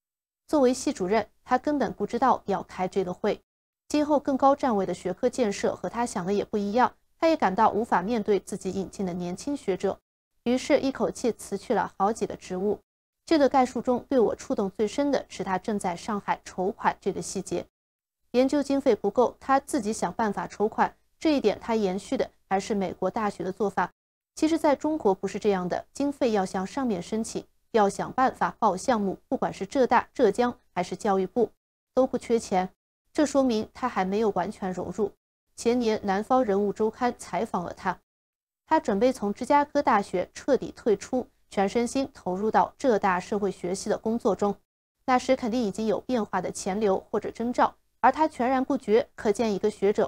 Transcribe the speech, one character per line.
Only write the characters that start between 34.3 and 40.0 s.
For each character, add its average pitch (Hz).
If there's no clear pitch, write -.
完 185
全 190
融 175
入。 202
前 233
年 220
《南 202
方 262
人 196
物 202
周 220
刊》 247
采 185
访 190
了 -
他， -
他 320
准 214
备 254
从 208
芝 247
加 285
哥 285
大 214